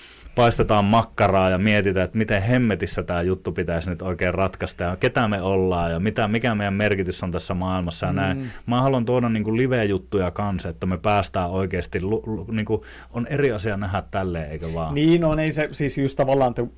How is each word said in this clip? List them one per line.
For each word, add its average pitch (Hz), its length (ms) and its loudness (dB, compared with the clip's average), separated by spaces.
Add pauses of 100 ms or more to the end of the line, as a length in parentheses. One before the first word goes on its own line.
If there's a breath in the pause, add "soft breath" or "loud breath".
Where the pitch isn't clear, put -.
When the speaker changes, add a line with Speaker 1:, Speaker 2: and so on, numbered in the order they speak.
(340 loud breath)
Speaker 1:
paistetaan 113 500 4
makkaraa 98 640 4
ja 92 80 2
mietitään, 98 460 2
että 98 140 -4
miten 107 240 0
hemmetissä 107 600 0
tää 87 200 -2
juttu 90 300 -2
pitäisi 85 380 -2
nyt 87 120 -6
oikein 90 320 -2
ratkaista 92 500 -2
ja 90 120 -2
ketä 113 320 0
me 98 140 0
ollaan 92 500 2
ja 82 80 -2
mitä, 107 280 0
mikä 117 260 0
meidän 101 200 -2
merkitys 98 480 0
on 90 100 -4
tässä 90 220 -4
maailmassa 90 520 -2
ja 92 60 0
näin. 95 260 0
Speaker 2:
Mm. 135 60 -6 (220 loud breath)
Speaker 1:
Mä 123 160 2
haluan 135 220 2
tuoda 123 240 2
niinku 110 280 0
live-juttuja 104 720 0
kanssa, 98 380 -4
että 85 180 -6
me 90 120 0
päästään 98 520 0
oikeesti 92 520 -2
lu-, 110 240 -2
lu-, 107 260 -6
niinku, 107 320 -2 (260 loud breath)
on 117 160 -6
eri 143 260 2
asia 101 240 -4
nähdä 98 340 -2
tälleen, 87 400 -4
eikö 80 240 -8
vaan? 82 200 -2
Speaker 2:
Niin 165 300 4
on, 156 140 2
ei 156 140 0
se, 151 200 -2
siis 143 260 -4
just 135 180 0
tavallaan, 135 340 2
että 120 140 -2 (120)